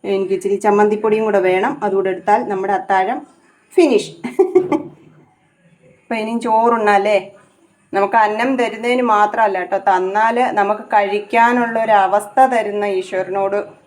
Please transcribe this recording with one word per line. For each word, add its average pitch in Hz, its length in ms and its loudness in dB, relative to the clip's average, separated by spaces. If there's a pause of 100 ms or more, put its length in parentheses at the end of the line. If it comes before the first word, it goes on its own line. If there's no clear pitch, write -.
(100)
എനിക്ക് 196 260 -2
ഇച്ചിരി 196 280 -2
ചമ്മന്തിപ്പൊടിയും 214 640 2
കൂടെ 202 200 2
വേണം, 190 240 0 (140)
അതുകൂടെ 190 280 0
എടുത്താൽ 208 260 0 (120)
നമ്മുടെ 196 260 -2
അത്താഴം 190 400 -2 (560)
ഫിനിഷ്. 285 380 2 (1900)
അപ്പം 233 200 -8
ഇനിയും 226 240 -4
ചോറുണ്ണാല്ലേ. 214 720 2 (800)
നമുക്ക് 196 280 0
അന്നം 226 260 -2 (120)
തരുന്നതിന് 240 520 -2
മാത്രമല്ല 208 500 0
കേട്ടോ, 190 140 -4 (140)
തന്നാൽ 208 440 0 (260)
നമുക്ക് 208 220 -2 (120)
കഴിക്കാനുള്ള 226 800 0 (100)
ഒരു 214 100 4 (100)
അവസ്ഥ 208 320 -2 (180)
തരുന്ന 208 420 -2
ഈശ്വരനോട് 196 600 -4 (260)